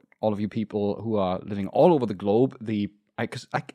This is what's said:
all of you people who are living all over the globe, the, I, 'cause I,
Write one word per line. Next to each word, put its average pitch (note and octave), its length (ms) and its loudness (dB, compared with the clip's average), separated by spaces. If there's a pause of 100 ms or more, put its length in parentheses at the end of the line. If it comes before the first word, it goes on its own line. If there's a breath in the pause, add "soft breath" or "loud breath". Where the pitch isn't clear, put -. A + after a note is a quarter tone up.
(200)
all A2 120 0
of G2+ 80 -4
you G#2+ 80 -2
people G#2 540 -4
who A2 140 -4
are F#2 240 0
living G2+ 280 -8
all E3 260 6
over B2+ 120 2
the G#2 80 -6
globe, G2+ 460 2
the, G#2+ 300 -4 (280)
I, A#2 80 -4
'cause - 260 -14
I, - 100 -4 (120)